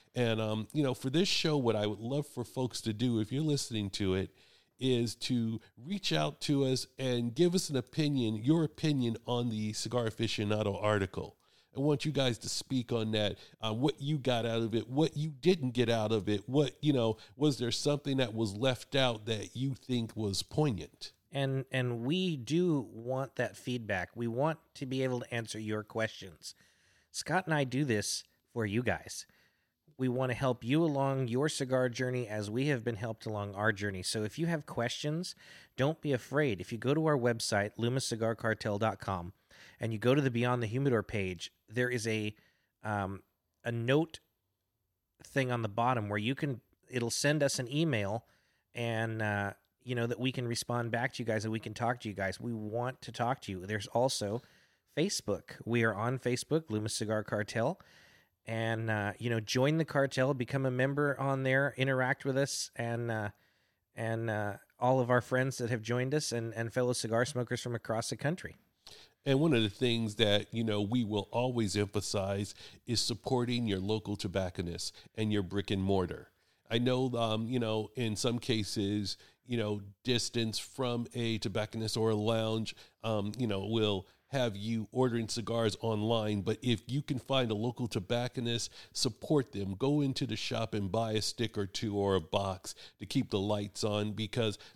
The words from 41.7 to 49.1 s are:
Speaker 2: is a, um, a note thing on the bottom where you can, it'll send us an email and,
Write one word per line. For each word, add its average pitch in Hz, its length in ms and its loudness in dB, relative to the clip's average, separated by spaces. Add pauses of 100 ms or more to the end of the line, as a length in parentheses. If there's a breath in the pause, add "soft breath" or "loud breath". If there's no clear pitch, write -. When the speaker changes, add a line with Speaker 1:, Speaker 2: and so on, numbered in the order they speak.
Speaker 2:
is 113 160 -2
a, 107 280 -2 (500 soft breath)
um, 98 380 -2 (420)
a 117 80 -4
note 131 480 0 (1040)
thing 127 260 -2
on 117 120 0
the 110 60 0
bottom 117 400 0
where 104 100 -2
you 113 160 0
can, 135 260 -4 (280)
it'll 117 220 -2
send 147 320 2
us 139 160 2
an 120 140 -6
email 120 520 0 (500 soft breath)
and, 113 460 -2